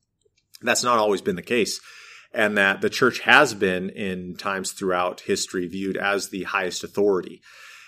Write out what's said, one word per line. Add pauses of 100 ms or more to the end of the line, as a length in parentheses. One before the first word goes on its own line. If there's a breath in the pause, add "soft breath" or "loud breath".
(600)
that's
not
always
been
the
case, (540 loud breath)
and
that
the
church
has
been
in
times
throughout
history
viewed
as
the
highest
authority. (460 loud breath)